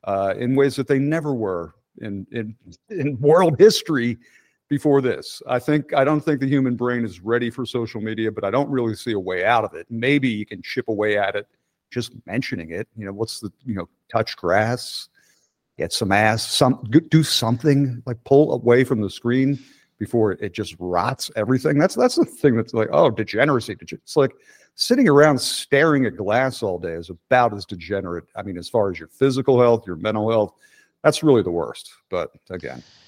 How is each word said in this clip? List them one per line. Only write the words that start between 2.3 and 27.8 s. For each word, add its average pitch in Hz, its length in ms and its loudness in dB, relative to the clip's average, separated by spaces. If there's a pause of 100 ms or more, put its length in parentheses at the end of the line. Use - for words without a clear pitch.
in, 113 240 -8 (340)
in 147 320 -6
world 160 380 4
history 135 580 4 (520)
before 143 320 2
this. 104 480 -4
I 123 100 0
think, 151 340 -2
I 139 120 4
don't 151 160 2
think 147 180 -2
the 135 80 -2
human 131 300 0
brain 120 280 -2
is 90 140 -10
ready 117 320 -2
for 120 160 -10
social 113 340 -6
media, 110 300 -4
but 101 140 -8
I 98 80 -2
don't 143 180 0
really 120 240 -2
see 117 180 -8
a 101 60 -2
way 92 260 -4
out 113 200 2
of 101 100 -8
it. 82 160 -16
Maybe 131 380 0
you 107 180 -4
can 90 160 -16
chip - 240 -8
away 104 320 -2
at 98 160 -2
it 104 140 -8 (420)
just - 220 -8 (140)
mentioning 87 440 -8
it. 90 160 -8 (100)
You 107 100 -12
know, 98 60 -10
what's 107 280 -8
the, 101 100 -12 (160)
you 113 80 -6
know, 90 140 -8 (200)
touch - 280 -4
grass, 107 720 -2 (680)
get - 160 -6
some 98 200 -2
ass, 107 420 2
some, 131 380 2
g-, 151 80 6
do 160 240 2
something, 127 840 0
like, 120 160 -8
pull 143 320 4
away 120 300 4
from 123 160 -2
the 98 100 -2
screen 135 480 0 (400)
before 107 340 0
it 95 220 -8
just 92 240 -8
rots 90 580 -2
everything. 127 400 0
That's, 165 180 2
that's 247 220 2
the 339 80 4
thing 131 320 2
that's 110 160 -4
like, 110 180 0
"Oh, 156 200 4
degeneracy, 113 640 -2
dege-," - 180 -16
it's - 240 -8
like 135 160 2 (420)
sitting 247 320 2
around 143 320 6
staring 139 680 0
at 98 100 -6
glass 117 460 -2
all 95 160 -2
day 85 140 -8
is 85 180 -12
about 120 420 0
as 101 140 -12
degenerate. 87 580 -8 (100)